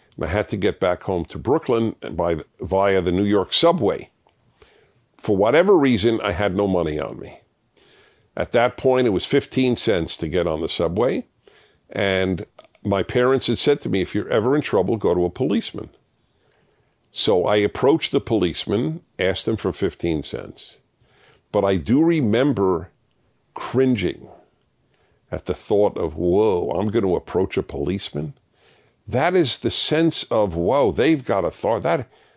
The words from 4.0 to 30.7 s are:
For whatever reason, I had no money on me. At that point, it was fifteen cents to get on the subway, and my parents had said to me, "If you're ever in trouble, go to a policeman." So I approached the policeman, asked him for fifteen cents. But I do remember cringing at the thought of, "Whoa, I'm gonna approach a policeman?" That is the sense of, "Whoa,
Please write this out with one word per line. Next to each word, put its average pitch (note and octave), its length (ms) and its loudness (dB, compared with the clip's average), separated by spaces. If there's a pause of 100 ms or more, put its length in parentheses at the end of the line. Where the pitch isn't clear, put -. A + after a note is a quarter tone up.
For G#2 200 0
whatever D#3+ 400 6
reason, A#2 440 4
I G2+ 100 -2
had F2+ 240 0
no G2+ 120 2
money E2 320 0
on B1 200 -8
me. - 220 -18 (920)
At F2+ 180 -4
that A#2+ 240 2
point, B2+ 280 2
it A2 60 2
was F2+ 160 0
fifteen C3 480 0
cents F2+ 420 0
to E2 100 -6
get E2+ 200 0
on D#2 140 -2
the D#2+ 80 -4
subway, A2+ 580 -2 (640)
and F#2+ 560 -2 (360)
my G2 200 0
parents B2+ 420 0
had A2+ 140 -2
said C#3+ 220 2
to A#2 80 -6
me, G2 120 0
"If - 140 -4
you're G#2 140 -4
ever A#2+ 260 2
in D3+ 60 0
trouble, G2+ 360 0
go F#2 160 0
to F2 120 2
a F2 40 0
policeman." - 640 -4 (1200)
So - 340 2
I G#2+ 120 2
approached B2+ 540 2
the C3+ 100 0
policeman, A2 840 -2 (160)
asked F#2+ 280 -2
him A2+ 100 0
for F#2+ 140 -2
fifteen E2+ 520 -2
cents. - 540 -14 (720)
But G2+ 120 0
I G2 120 2
do G2 260 2
remember A2+ 880 2 (640)
cringing A#2+ 760 -2 (1000)
at - 160 -8
the F2 80 -4
thought G2+ 440 0
of, D#2+ 180 -4
"Whoa, F2+ 560 0
I'm F#2+ 160 -2
gonna G2+ 260 0
approach - 440 -2
a - 60 0
policeman?" E2 720 -6 (720)
That D3 300 0
is D#3 240 0
the A#2 100 -4
sense D#3+ 640 0
of, G#2 240 0
"Whoa, G#2+ 360 2